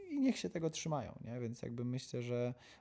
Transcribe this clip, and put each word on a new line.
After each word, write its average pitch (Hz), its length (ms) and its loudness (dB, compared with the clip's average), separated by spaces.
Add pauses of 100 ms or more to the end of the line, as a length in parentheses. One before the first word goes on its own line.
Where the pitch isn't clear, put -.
(120)
i 285 100 2
niech 262 160 6
się 180 120 -2
tego 160 200 2
trzymają, 151 560 0
nie? 120 140 -4
Więc 120 220 -2
jakby 120 240 -2
myślę, 123 360 0
że, 120 320 2 (280)